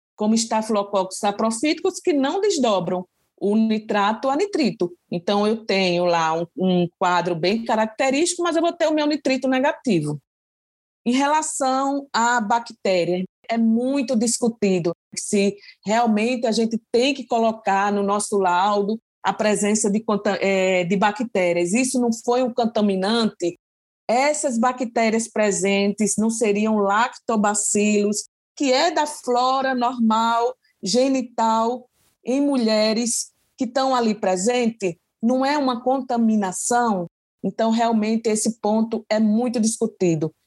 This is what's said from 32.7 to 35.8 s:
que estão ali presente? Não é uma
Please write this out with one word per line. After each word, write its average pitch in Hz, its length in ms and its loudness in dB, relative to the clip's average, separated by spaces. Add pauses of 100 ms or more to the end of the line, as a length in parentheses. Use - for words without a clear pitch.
que 262 80 -4
estão 262 300 0
ali 233 200 2
presente? 208 840 0 (240)
Não 254 200 2
é 277 140 0
uma 254 260 -2